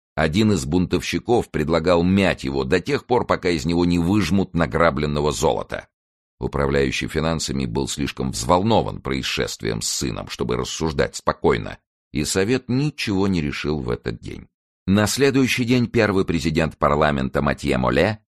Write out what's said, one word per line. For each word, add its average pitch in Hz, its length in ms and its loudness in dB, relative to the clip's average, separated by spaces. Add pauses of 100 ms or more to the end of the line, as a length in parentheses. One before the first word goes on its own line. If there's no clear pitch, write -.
(140)
Один 82 380 2
из 80 120 0
бунтовщиков 87 840 0
предлагал 82 540 2
мять 92 400 2
его 67 180 -2
до 65 180 0
тех 135 240 -4
пор, 120 220 0
пока 90 240 0
из 82 140 0
него 85 200 2
не 87 140 4
выжмут 92 560 2
награбленного 76 800 0
золота. - 560 -2 (520)
Управляющий 69 680 0
финансами 76 580 -2
был 62 220 -4
слишком 65 420 -4
взволнован 87 680 0
происшествием 57 800 -4
с - 60 -4
сыном, 50 400 -6
чтобы 62 280 -4
рассуждать 73 600 -2
спокойно, 58 640 -2 (340)
и 73 120 -2
совет 104 440 0
ничего 113 580 0
не 92 160 2
решил 73 380 -4
в 60 100 -6
этот 58 300 -6
день. 50 260 -14 (400)
На 104 200 4
следующий 127 580 2
день 120 240 2
первый 104 360 2
президент 80 540 0
парламента 71 640 2
Матье 69 340 0
Моле, 67 520 2